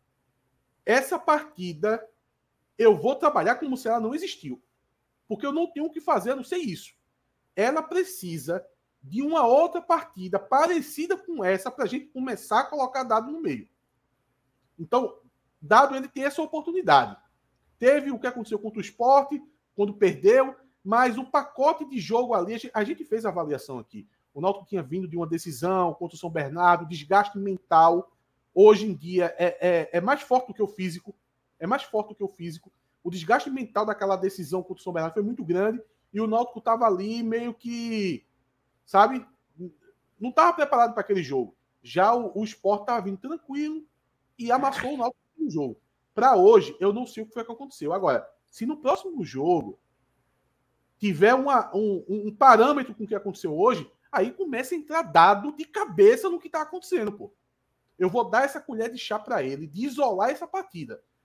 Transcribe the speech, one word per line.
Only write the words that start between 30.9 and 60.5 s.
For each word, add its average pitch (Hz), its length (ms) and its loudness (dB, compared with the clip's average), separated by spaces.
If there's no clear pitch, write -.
É 160 80 -8
mais 262 160 -2
forte 214 280 -6
do 214 40 -16
que 202 100 -10
o 190 40 -6
físico. 170 440 -14
O 175 80 -6
desgaste 202 400 0
mental 226 360 -4
daquela 196 300 -2
decisão 185 460 -4
contra 185 180 -12
o - 40 -20
São 180 80 -8
Bernardo 165 220 -4
foi 208 80 -2
muito 233 220 -6
grande 202 360 -2
e 208 80 -6
o 226 60 -2
Náutico 226 340 -2
tava 233 260 0
ali 214 360 -2
meio 233 320 -4
que, 226 680 -6
sabe, 240 420 2
não 240 100 -6
tava 330 220 4
preparado 247 400 2
pra 220 80 -6
aquele 196 220 0
jogo. 131 340 -4
Já 180 320 2
o, 220 240 -4
o 220 60 -4
Sport 202 420 -2
tava 240 160 -2
vindo 196 160 -8
tranquilo 302 640 -8
e 233 120 -4
amassou 269 440 -2
o - 20 -10
Náutico 247 260 -6
no 311 120 -4
jogo. 143 300 -4
Pra 240 220 6
hoje, 202 440 6
eu 202 120 0
não 247 140 -4
sei - 160 -12
o 214 40 -10
que - 60 -20
foi 233 120 -8
que 233 80 -14
aconteceu. 226 400 -8
Agora, 165 360 0
se - 160 -10
no 294 100 -6
próximo 302 480 -4
jogo 135 540 -2
tiver 202 360 4
uma, 262 400 0
um, 202 340 -2
um, 208 200 -4
um 214 60 -10
parâmetro 262 600 6
com 220 100 -10
o - 20 -12
que 214 80 -4
aconteceu 185 420 -6
hoje, 190 320 0
aí 240 220 -2
começa 262 420 -6
a 330 40 -6
entrar 302 240 -4
dado 175 520 6
de 320 100 -12
cabeça 254 640 4
no 339 120 -4
que - 80 -18
tá 311 140 -6
acontecendo, 339 500 -6
pô. 208 200 -16
Eu 185 100 2
vou 202 200 0
dar 233 160 2
essa 285 160 -6
colher 226 300 -8
de 247 80 -14
chá 214 200 -6
pra 214 240 -4
ele, 139 240 -8
de 175 180 -8
isolar 240 460 0
essa 320 160 -8
partida. 175 540 -12